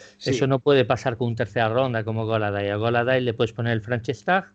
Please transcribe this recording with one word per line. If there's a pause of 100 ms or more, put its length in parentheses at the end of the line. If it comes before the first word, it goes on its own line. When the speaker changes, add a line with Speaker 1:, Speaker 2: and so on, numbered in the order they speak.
(180)
Speaker 1:
Sí.
Speaker 2:
Eso
no
puede
pasar
con
un
tercera
ronda
como
Golladay.
A
Golladay
le
puedes
poner
el
franchise
tag